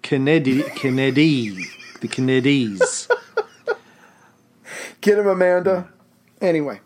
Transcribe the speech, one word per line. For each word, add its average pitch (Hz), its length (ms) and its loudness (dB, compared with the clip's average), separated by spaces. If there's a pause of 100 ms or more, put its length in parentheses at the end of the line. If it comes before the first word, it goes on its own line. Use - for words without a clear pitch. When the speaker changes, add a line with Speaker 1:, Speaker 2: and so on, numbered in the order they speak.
Speaker 1:
Kennedy, 139 600 0
Kennedy. 131 1000 0 (340)
The - 80 -8
Kennedys. 127 1000 0 (880)
<laughs> - 1000 -20
Speaker 2:
Get 202 160 4
him, 208 100 2
Amanda. 180 600 2 (520)
Anyway. 151 440 -2